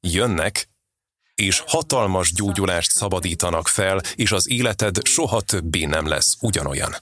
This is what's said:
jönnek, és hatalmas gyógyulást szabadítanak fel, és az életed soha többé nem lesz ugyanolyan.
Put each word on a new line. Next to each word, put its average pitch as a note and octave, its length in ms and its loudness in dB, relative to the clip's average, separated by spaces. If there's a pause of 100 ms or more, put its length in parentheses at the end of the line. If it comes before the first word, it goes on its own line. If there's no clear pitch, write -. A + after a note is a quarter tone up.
jönnek, F2+ 680 0 (640)
és G2 320 0
hatalmas A2 640 2
gyógyulást F#2 580 0
szabadítanak F2 800 0
fel, F#2+ 320 2 (140)
és A2 180 0
az F#2+ 160 2
életed A2 580 0
soha A#2 340 2
többé E2 440 -2
nem D#2 220 0
lesz - 340 0
ugyanolyan. C#2+ 600 -2